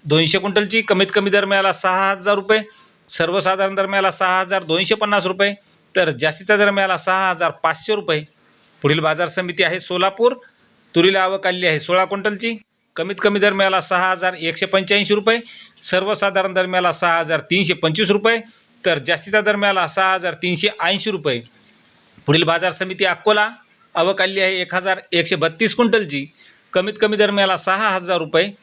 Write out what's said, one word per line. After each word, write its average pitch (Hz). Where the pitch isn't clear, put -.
दोनशे 160
क्विंटलची. 202
कमीत 196
कमी 202
दर 202
मिळाला 196
सहा 190
हजार 196
रुपये, 202
सर्वसाधारण 190
दर 196
मिळाला 196
सहा 185
हजार 185
दोनशे 175
पन्नास 208
रुपये, 196
तर 170
जास्तीचा 156
दर 202
मिळाला 196
सहा 185
हजार 165
पाचशे 160
रुपये. 156
पुढील 151
बाजार 156
समिती 180
आहे 175
सोलापूर, 196
तुरीला 185
आवक 190
आलेली 180
आहे 156
सोळा 180
क्विंटलची. 202
कमीत 185
कमी 202
दर 208
मिळाला 190
सहा 180
हजार 185
एकशे 165
पंच्याऐंशी 196
रुपये, 220
सर्वसाधारण 190
दर 185
मिळाला 180
सहा 170
हजार 160
तीनशे 175
पंचवीस 165
रुपये, 220
तर 165
जास्तीचा 170
दर 202
मिळाला 196
सहा 190
हजार 175
तीनशे 180
ऐंशी 190
रुपये. 147
पुढील 160
बाजार 165
समिती 185
अकोला, 208
आवक 190
आलेली 190
आहे 185
एक 175
हजार 185
एकशे 170
बत्तीस 160
क्विंटलची. 190
कमीत 196
कमी 214
दर 202
मिळाला 196
सहा 190
हजार 180
रुपये 165